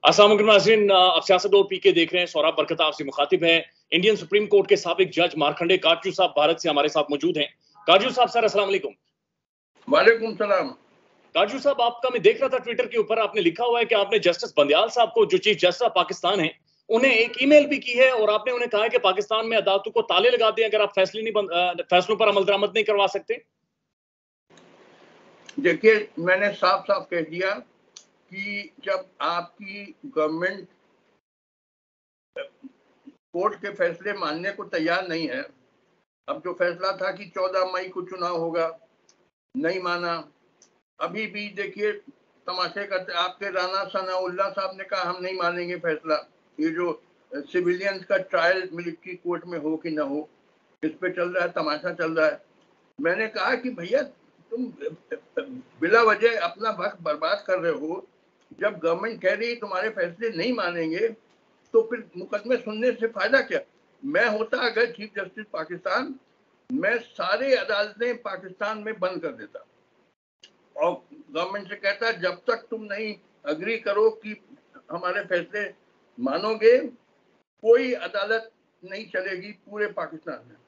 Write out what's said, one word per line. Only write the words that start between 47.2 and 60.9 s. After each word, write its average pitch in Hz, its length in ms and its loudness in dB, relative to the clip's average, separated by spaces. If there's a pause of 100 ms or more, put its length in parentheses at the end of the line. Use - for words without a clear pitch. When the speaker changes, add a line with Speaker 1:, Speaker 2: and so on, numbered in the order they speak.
Speaker 2:
civilians 180 720 -4
का 196 120 0
trial 185 560 0
मिलिट्री 170 400 -10
कोर्ट 175 320 -8
में 175 140 -10
हो 156 180 -4
कि 165 120 -10
ना 151 140 -4
हो, 143 260 -6 (540)
इस 156 80 -2
पे 180 180 -6
चल 175 200 -4
रहा 180 160 -2
है, 175 60 -4
तमाशा 156 420 -6
चल 165 180 -4
रहा 160 160 2
है। 143 140 -4 (600)
मैंने 190 260 -2
कहा 220 280 -2
कि 254 140 -6
भैया, 214 320 -2 (500)
तुम 247 220 -8 (1080)
बिला 208 200 4
वजह 226 400 2
अपना 190 280 -4
वक्त 175 320 -6
बर्बाद 160 460 -4
कर 185 120 0
रहे 165 120 -2
हो। 156 360 -8 (520)
जब 196 200 -4
government 175 420 -4
कह 185 120 2
रही 226 160 -4
है 240 60 -6
तुम्हारे 202 340 -6
फैसले 202 400 -6
नहीं 202 240 -4
मानेंगे, 175 540 -2 (640)